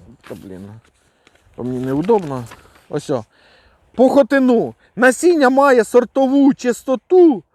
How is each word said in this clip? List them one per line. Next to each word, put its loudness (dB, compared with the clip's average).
та, -16
блін, -18
то -12
мені -8
неудобно, -4
ось -8
о, -6
по 4
хотину. 0
Насіння 2
має 2
сортову 0
чистоту, 0